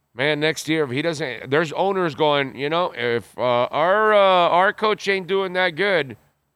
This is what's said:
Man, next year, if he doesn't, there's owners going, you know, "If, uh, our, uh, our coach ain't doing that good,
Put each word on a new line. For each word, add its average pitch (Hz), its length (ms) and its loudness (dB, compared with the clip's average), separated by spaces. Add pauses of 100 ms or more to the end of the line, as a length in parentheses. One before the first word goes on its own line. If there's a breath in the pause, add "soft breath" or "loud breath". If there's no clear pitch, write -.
(140)
Man, 147 260 0
next 156 280 -2
year, 156 160 0
if 131 60 -4
he 135 140 -4
doesn't, 139 480 -6
there's 151 220 0
owners 185 400 0
going, 143 420 0
you 139 140 -4
know, 170 260 -2
"If, 120 420 -4
uh, 101 40 -4
our, 156 720 2
uh, 208 40 6
our 185 560 4
coach 214 340 -2
ain't 190 200 -2
doing 190 260 -2
that 180 180 0
good, 156 460 -2 (380)